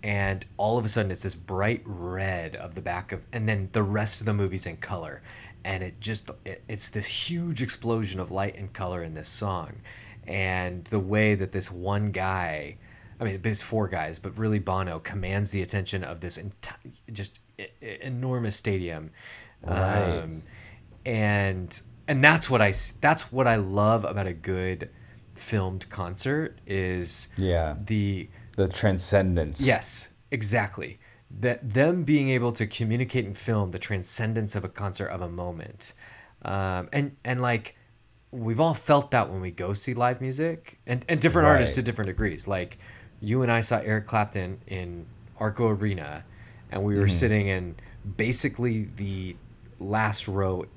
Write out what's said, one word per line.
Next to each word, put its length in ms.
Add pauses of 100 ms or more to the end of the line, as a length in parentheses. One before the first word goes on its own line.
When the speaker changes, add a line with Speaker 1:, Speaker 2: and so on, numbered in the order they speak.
Speaker 1:
and 420 (120)
all 200
of 80
a 20
sudden 240
it's 120
this 100
bright 520
red 720
of 180
the 60
back 300
of, 100 (120)
and 160
then 220
the 100
rest 400
of 40
the 100
movie's 320
in 100
color, 460 (420)
and 180
it 160
just, 300 (160)
it, 220
it's 240
this 160
huge 560
explosion 560
of 120
light 240
and 160
color 320
in 120
this 120
song, 460 (540)
and 580
the 140
way 340
that 180
this 200
one 400
guy, 640 (420)
I 40
mean, 200
it's 200
four 240
guys, 320
but 180
really 220
Bono 400
commands 500
the 140
attention 400
of 180
this 160
enti-, 540 (220)
just 260 (180)
e-, 60 (180)
e-, 200
enormous 540
stadium. 540 (560)
Speaker 2:
Right. 540
Speaker 1:
Um, 240 (600)
and, 760 (260)
and 160
that's 260
what 120
I 80
s-, 240
that's 380
what 160
I 80
love 500
about 220
a 60
good 560 (440)
filmed 560
concert 800
is 680
Speaker 2:
Yeah. 380 (100)
Speaker 1:
the 440 (280)
Speaker 2:
The 100
transcendence. 1000
Speaker 1:
Yes, 440 (220)
exactly. 680 (400)
That 340
them 300
being 260
able 240
to 140
communicate 580
in 80
film 380
the 80
transcendence 760
of 100
a 40
concert, 380
of 140
a 80
moment. 640 (500)
Um, 480
and, 320
and, 180
like, 340 (560)
we've 280
all 140
felt 380
that 200
when 100
we 100
go 220
see 200
live 280
music, 640
and, 220
and 140
different 260
artists 240
Speaker 2:
Right. 40 (100)
Speaker 1:
to 60
different 160
degrees. 400
Like, 300 (440)
you 220
and 80
I 100
saw 180
Eric 280
Clapton 600
in 380 (340)
Arco 300
Arena, 560 (460)
and 120
we 120
were 80
Speaker 2:
Mm-hmm. 80
Speaker 1:
sitting 360
in 280 (420)
basically 800
the 380 (440)
last 480
row 380 (120)